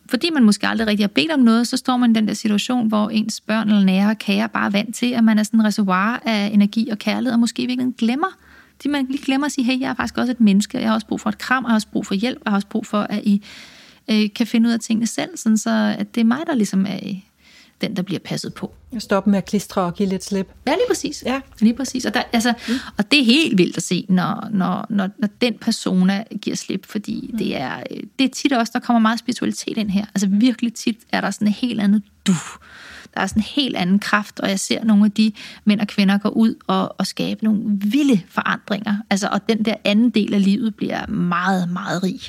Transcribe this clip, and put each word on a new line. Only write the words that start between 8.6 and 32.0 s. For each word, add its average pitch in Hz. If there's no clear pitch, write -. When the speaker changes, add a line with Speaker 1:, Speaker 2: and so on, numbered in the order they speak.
Speaker 1:
de 277
man 277
lige 277
glemmer 269
at 269
sige, 254
"Hey, 262
jeg 262
har 254
faktisk 233
også 240
et 240
menneske, 208
og -
jeg 226
har 220
også 220
brug -
for -
et 208
kram, 254
og 240
jeg 233
har 220
også 214
brug 220
for 196
hjælp, 233
og -
jeg 214
har 196
også 202
brug 220
for, 208
at 208
I, 202
øh, 214
kan 233
finde 233
ud 233
af 226
tingene 233
selv, 294
sådan 220
så 214
at -
det 240
er 226
mig, 240
der 320
ligesom 196
er, 190
øh, 196
den, 196
der 185
bliver 190
passet -
på." -
Speaker 2:
Stoppe 202
med 202
at 180
klistre -
og 175
give 196
lidt 185
slip. 190
Speaker 1:
Ja, 254
lige 381
præcis. 294
Speaker 2:
Ja. 262
Speaker 1:
Lige 226
præcis. 254
Og 208
der, 247
altså, 233
Speaker 2:
Mm. 226
Speaker 1:
og 202
det 294
er 254
helt 233
vildt -
at 165
se, 180
når, 180
når, 185
når, 196
når 214
den 240
persona 190
giver -
slip, -
fordi -
Speaker 2:
Mm. 226
Speaker 1:
det -
er, 123
øh, -
det 269
er 254
tit 277
også, 233
der 254
kommer 233
meget 226
spiritualitet -
ind 214
her. 202
Altså, 196
virkelig 226
tit -
er 185
der 190
sådan 208
et 208
helt 226
andet 202